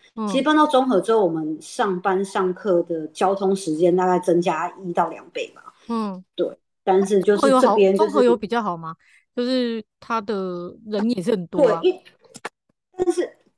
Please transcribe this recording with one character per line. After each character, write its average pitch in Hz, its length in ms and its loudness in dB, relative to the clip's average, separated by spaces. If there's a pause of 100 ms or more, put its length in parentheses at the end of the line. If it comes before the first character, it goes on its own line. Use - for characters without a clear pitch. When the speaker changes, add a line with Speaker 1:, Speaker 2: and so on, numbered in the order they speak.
(160)
Speaker 1:
嗯。 220 120 -6
Speaker 2:
其 202 100 -4
实 269 60 0
搬 302 120 2
到 302 100 4
中 262 240 2
和 208 100 2
之 226 140 0
后， 220 100 4
我 175 60 2
们 160 320 -6
上 196 400 -4
班 196 240 -2
上 190 300 -2
课 180 280 0
的 160 260 -6
交 196 260 0
通 196 200 0
时 160 200 -4
间 175 200 2
大 185 120 2
概 180 120 2
增 175 220 2
加 170 280 -2 (140)
一 180 80 -8
到 175 180 0
两 - 200 -14
倍 - 260 -10
吧。 - 180 -20 (140)
Speaker 1:
嗯。 214 340 -6 (140)
Speaker 2:
对， - 220 -4 (260)
但 196 240 2
是 196 140 2
就 202 160 2
是 269 120 2 (120)
这 226 140 4
边 196 200 4
就 202 80 2
是 214 80 0
Speaker 1:
中 - 0 -
和 - 0 -
有 - 0 -
好， - 0 -
中 - 0 -
和 294 120 4
有 240 120 4
比 226 120 -4
较 233 140 -2
好 196 140 -4
吗？ 165 180 -12 (400)
就 247 80 -4
是 240 400 -2 (200)
他 226 180 -4
的 190 560 -6 (100)
人 214 260 -2
也 190 120 -4
是 202 80 -2
很 185 160 -2
多 - 180 2
啊。 196 160 2
Speaker 2:
对， 370 80 2
因-， 370 100 -2 (1000)
但 359 160 0
是 349 160 -4 (280)